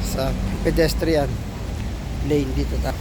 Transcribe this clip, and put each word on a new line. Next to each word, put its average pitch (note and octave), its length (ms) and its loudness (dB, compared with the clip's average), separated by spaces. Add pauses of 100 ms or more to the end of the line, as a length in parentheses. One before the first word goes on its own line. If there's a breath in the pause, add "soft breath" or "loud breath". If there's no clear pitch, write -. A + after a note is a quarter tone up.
sa C3+ 240 0 (320)
pedestrian D#3+ 640 4 (960)
lane C#3+ 320 2
dito - 240 0
ta. C3 200 -2